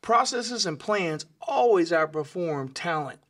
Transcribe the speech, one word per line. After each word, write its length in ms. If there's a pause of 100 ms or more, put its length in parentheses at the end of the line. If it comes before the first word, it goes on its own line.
processes 640
and 120
plans 460 (160)
always 500
outperform 840
talent, 440 (120)